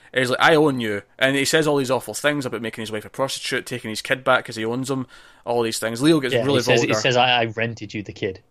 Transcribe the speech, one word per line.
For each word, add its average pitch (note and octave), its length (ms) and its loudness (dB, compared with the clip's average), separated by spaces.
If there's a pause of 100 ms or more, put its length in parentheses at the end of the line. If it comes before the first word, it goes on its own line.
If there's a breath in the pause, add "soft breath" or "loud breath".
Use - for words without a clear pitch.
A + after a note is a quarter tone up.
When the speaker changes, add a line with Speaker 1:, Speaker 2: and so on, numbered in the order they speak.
(140 loud breath)
Speaker 1:
he's B2+ 160 2
like, B2+ 100 -2
"I D#3 140 8
own D3 240 4
you." G#2+ 240 -4 (160)
And C3+ 180 2
he C3+ 100 0
says D#3+ 200 2
all D3 120 2
these B2+ 120 -2
awful A#2+ 220 -2
things D3 320 -2
about A2 160 -6
making A2+ 220 -8
his G#2+ 100 -8
wife G#2+ 140 -8
a - 20 -18
prostitute, C3 560 -4
taking A#2 240 -10
his G#2+ 140 -6
kid C3+ 200 -2
back B2+ 220 2
'cause A#2 120 -12
he A2 80 -4
owns B2 260 -4
him, C3 160 -2 (400 loud breath)
all A#2+ 160 0
these A2+ 160 -2
things. A2+ 240 -4
Leo D#3 180 4
gets B2+ 140 -2
Speaker 2:
Yeah, A#2+ 100 4
Speaker 1:
really C#3 140 2
Speaker 2:
he B2 60 2
says, B2+ 160 4
Speaker 1:
vulgar. A#2 140 2
Speaker 2:
he G#2+ 60 0
says, B2+ 160 2
"I, B2 260 4
I - 40 2
rented A2+ 480 -6
you G#2+ 80 -6
the G2+ 100 -12
kid." F#2+ 280 -6 (100)